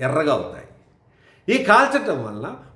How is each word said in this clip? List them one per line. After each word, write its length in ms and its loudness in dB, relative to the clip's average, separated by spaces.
ఎర్రగా 320 0
అవుతాయి. 340 -6
ఈ 160 2
కాల్చటం 600 2
వలన 320 -10